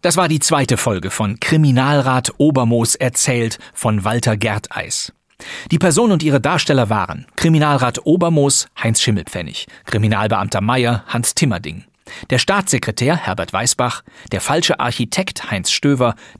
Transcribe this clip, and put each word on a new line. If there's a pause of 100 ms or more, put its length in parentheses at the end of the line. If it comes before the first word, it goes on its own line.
(120)
Es
war
die
zweite
Folge
von
Kriminalrat
Obermoos
erzählt (140)
von
Walter
Gerteis. (580)
Die
Person
und
ihre
Darsteller
waren (100)
Kriminalrat
Obermoos, (100)
Heinz
Schimmelpfennig, (180)
Kriminalbeamter
Meyer,
Hans
Timmerding, (440)
der
Staatssekretär
Herbert
Weisbach, (300)
der
falsche
Architekt
Heinz
Stöver, (240)